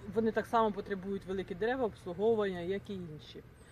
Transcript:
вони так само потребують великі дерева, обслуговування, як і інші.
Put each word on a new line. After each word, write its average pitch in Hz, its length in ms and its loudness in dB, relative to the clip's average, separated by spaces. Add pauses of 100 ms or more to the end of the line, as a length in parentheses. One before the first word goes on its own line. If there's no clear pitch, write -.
(140)
вони 220 180 4
так 208 140 2
само 226 260 6
потребують 196 540 -4
великі 185 280 -4
дерева, 240 300 2
обслуговування, 196 760 0
як 190 300 -4
і 202 40 -6
інші. 160 480 -10 (300)